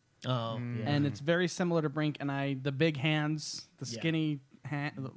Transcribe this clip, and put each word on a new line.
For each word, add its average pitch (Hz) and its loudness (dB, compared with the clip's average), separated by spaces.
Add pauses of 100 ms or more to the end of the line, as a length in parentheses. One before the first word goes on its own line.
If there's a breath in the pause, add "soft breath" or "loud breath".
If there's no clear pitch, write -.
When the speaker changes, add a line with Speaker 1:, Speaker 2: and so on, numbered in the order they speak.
(260)
Speaker 1:
Oh, 117 0
Speaker 2:
Mm. 120 -4
Speaker 1:
yeah. 113 -2
Speaker 3:
and 147 4
it's 139 -4
very 170 2
similar 170 2
to 151 0
Brink. 151 0
And 143 -2
I, 139 0
the 139 0
big 151 4
hands, 151 0 (120)
the 131 -6
Speaker 1:
Yeah. 113 -6
Speaker 3:
skinny 156 0 (240)
hand, 143 -4